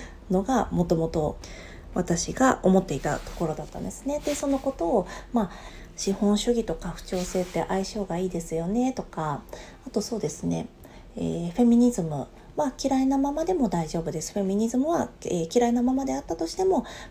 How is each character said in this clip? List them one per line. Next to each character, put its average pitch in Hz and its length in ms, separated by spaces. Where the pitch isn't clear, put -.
の 190 120
が、 247 280
も 175 140
と 170 120
も 160 120
と 160 300
私 - 400
が 262 280
思 190 180
っ 190 40
て 165 80
い 139 80
た 151 160
と - 220
こ 170 80
ろ 156 80
だ 151 100
っ 151 40
た - 100
ん - 60
で 190 60
す - 140
ね。 294 180
で、 294 120
そ 285 140
の 269 100
こ 269 140
と - 140
を、 214 200
ま 226 120
あ、 180 60
資 - 160
本 202 240
主 208 120
義 233 160
と 165 100
家 170 200
父 - 120
長 185 160
制 185 180
っ 175 60
て 165 220
相 190 180
性 208 180
が 170 140
い 185 80
い - 20
で 170 140
す 165 120
よ 165 120
ね 247 260
と - 100
か、 151 380
あ 254 40
と 208 120
そ 220 160
う - 20
で 147 80
す - 140
ね、 - 260
え - 60
ー、 170 300
フ 170 80
ェ 247 80
ミ 233 100
ニ 240 160
ズ 220 80
ム 151 260
は 294 160
嫌 269 180
い 269 60
な 269 120
ま 277 140
ま 311 120
で 359 80
も 277 160
大 170 180
丈 165 140
夫 165 100
で 156 120
す。 - 100
フ 208 80
ェ 196 40
ミ 190 120
ニ 226 140
ズ 247 80
ム 285 100
は、 330 220
え 175 160
ー、 165 120
嫌 240 140
い 240 60
な 240 80
ま 247 100
ま 269 140
で 269 100
あ 277 40
っ - 40
た 339 120
と 330 100
し 330 100
て 381 80
も、 370 220